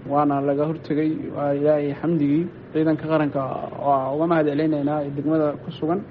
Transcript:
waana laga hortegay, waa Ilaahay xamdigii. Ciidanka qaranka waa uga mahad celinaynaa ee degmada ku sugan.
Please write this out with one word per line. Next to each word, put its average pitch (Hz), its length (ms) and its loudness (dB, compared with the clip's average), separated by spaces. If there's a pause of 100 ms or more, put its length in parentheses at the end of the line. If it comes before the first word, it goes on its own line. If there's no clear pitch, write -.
waana 143 380 2
laga 143 240 0
hortegay, 156 440 -2 (220)
waa 143 220 -2
Ilaahay 147 400 2
xamdigii. 147 500 2 (260)
Ciidanka 156 380 0
qaranka 151 340 0 (340)
waa 135 380 2
uga 156 140 0
mahad 165 200 4
celinaynaa 147 540 0
ee 143 100 -6
degmada 147 360 0 (100)
ku - 140 -12
sugan. 165 280 -2 (120)